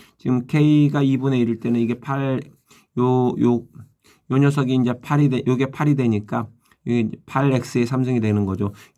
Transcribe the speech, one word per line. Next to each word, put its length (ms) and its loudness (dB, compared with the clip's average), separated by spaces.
지금 280 -2
K가 560 2
이분의 380 0
일일 180 -2
때는 220 -2
이게 180 -2
팔, 420 -4
요, 420 2
요, 240 2
요 60 0
녀석이 380 2
이제 260 0
팔이 300 2
돼, 160 -2
요게 240 0
팔이 240 0
되니까 520 -2
이게 260 0
팔 260 0
엑스의 360 0
삼승이 340 -2
되는 240 0
거죠. 280 -4